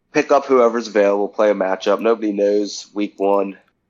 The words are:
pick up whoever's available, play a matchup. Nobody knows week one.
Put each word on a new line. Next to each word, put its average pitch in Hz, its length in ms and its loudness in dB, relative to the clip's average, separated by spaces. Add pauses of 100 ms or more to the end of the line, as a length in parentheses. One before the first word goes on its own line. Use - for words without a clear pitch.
(120)
pick 147 200 0
up 139 140 2
whoever's 120 420 2
available, 101 400 0
play 107 220 0
a 101 60 2
matchup. 95 440 -2
Nobody 107 320 -2
knows 101 640 -2
week 104 240 -6
one. 98 400 0 (320)